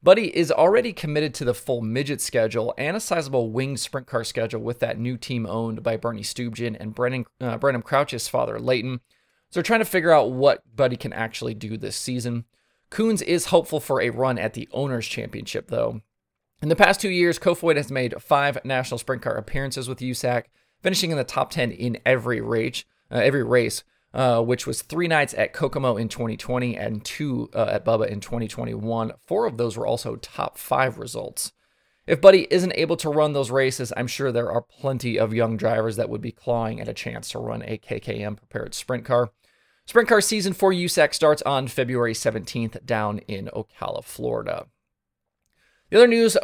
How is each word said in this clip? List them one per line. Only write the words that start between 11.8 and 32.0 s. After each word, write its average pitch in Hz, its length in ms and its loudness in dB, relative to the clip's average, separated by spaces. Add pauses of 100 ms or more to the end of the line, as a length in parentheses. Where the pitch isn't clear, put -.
season. 120 520 -6 (440)
Kunz 220 320 0
is 175 240 0
hopeful - 320 2
for 131 240 0
a 120 80 2
run 120 300 0
at 110 140 -4
the - 180 -10
Owners' 127 340 -4
Championship, - 640 -8
though. 117 320 -2 (600)
In 151 80 -4
the 165 60 4
past 196 260 6
two 208 80 -2
years, 175 300 2
Kofoid 170 380 2
has 139 160 -4
made 127 280 -4
five 143 440 2
National 127 340 -2
Sprint 127 240 -4
Car - 140 -2
appearances 131 520 -6
with 131 120 -8
usac, 127 460 -2 (360)
finishing 185 300 0
in 151 40 0
the 135 60 0
top - 300 -2
ten 123 180 0
in 110 340 -4
every 120 360 2
race, 117 440 -2 (240)
uh, - 100 -2
every 135 260 4
race, 117 400 2 (300)
uh, 120 280 4
which 120 240 0
was 113 160 -6
three 170 260 -4
nights 151 300 2
at 104 160 0
Kokomo 135 420 -2
in 113 100 -2
twenty 113 300 -6
twenty 123 400 -4
and 107 260 -6
two, 123 520 -6
uh, 113 160 2
at 101 120 -2
Bubba 110 240 2
in 104 140 -6
twenty 117 260 -6
twenty-one. 113 680 -6 (120)
Four 220 220 -2
of 117 100 -6
those 117 180 -2
were 110 120 -4
also 117 300 -4
top - 420 -8
five 131 400 0
results. - 540 -8 (540)